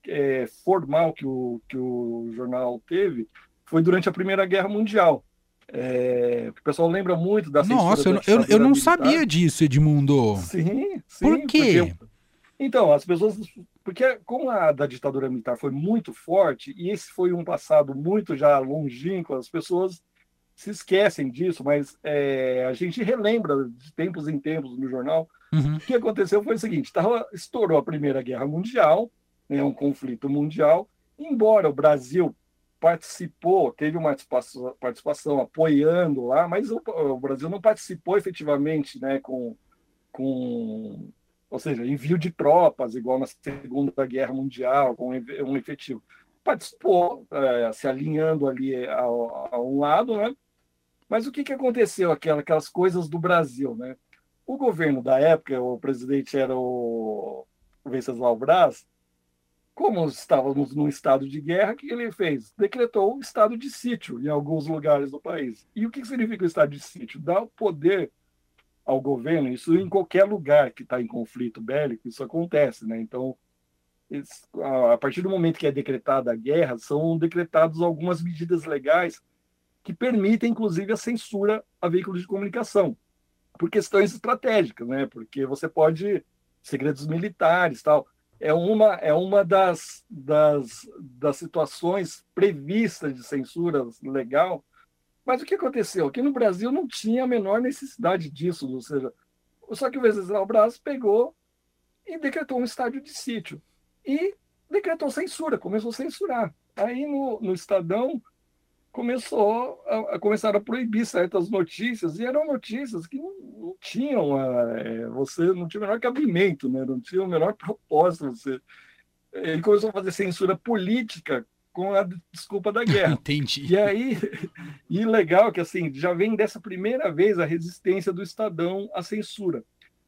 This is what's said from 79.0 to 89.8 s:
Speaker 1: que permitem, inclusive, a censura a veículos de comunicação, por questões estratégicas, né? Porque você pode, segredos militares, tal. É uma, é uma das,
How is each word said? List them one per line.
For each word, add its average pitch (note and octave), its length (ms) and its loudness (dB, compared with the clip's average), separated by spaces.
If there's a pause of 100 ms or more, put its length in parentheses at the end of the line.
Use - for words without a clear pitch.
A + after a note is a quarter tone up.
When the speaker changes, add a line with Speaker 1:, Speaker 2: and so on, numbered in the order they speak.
Speaker 1:
que F#3 80 -10
permitem, A3+ 580 2
inclusive, G3+ 400 -2
a A3+ 60 0
censura G#3+ 640 -2 (180)
a F3+ 60 -2
veículos F3+ 360 -2
de F#3 40 -16
comunicação, G3 720 -2 (600)
por E3+ 120 -2
questões G3+ 440 2
estratégicas, G3+ 760 -2
né? C3+ 180 -2
Porque C3+ 380 -8
você C#3 240 -6
pode, E3 560 2 (380)
segredos C#3+ 440 -4
militares, E3+ 760 0
tal. D3+ 260 4 (320)
É D#3 140 2
uma, G#3 400 4
é G3+ 180 0
uma F#3+ 320 4
das, F#3 640 2